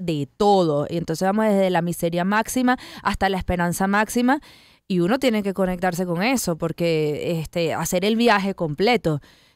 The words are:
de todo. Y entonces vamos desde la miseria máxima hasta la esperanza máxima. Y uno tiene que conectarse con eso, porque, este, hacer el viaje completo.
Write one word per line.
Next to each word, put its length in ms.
de 360
todo. 540
Y 60
entonces 320
vamos 160
desde 260
la 100
miseria 440
máxima 520
hasta 240
la 100
esperanza 480
máxima. 540
Y 100
uno 220
tiene 240
que 100
conectarse 520
con 180
eso, 340
porque, 840
este, 320
hacer 320
el 120
viaje 400
completo. 640